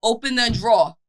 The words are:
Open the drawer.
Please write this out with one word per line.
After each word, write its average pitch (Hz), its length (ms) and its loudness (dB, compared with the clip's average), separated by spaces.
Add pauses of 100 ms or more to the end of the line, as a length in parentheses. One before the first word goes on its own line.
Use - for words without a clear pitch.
Open 262 320 -2
the 240 160 0
drawer. 185 460 0 (120)